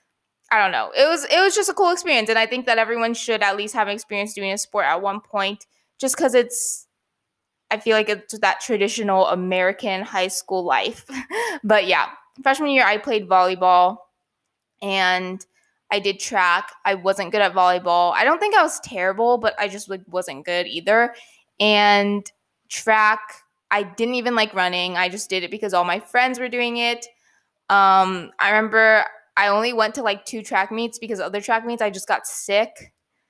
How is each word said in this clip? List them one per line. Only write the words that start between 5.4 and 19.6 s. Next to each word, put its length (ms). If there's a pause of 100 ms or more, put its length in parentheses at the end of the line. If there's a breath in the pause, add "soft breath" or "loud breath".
just 160
'cause 200
it's, 520 (840)
I 60
feel 180
like 140
it's 300
that 220
traditional 680
American 760
high 280
school 340
life. 460
<laughs> 540
But 240
yeah, 220 (320)
freshman 300
year, 140
I 120
played 300
volleyball, 680 (840)
and 640 (460)
I 80
did 200
track. 520 (140)
I 100
wasn't 360
good 100
at 120
volleyball. 600
I 100
don't 160
think 160
I 80
was 160
terrible, 580
but 220
I 80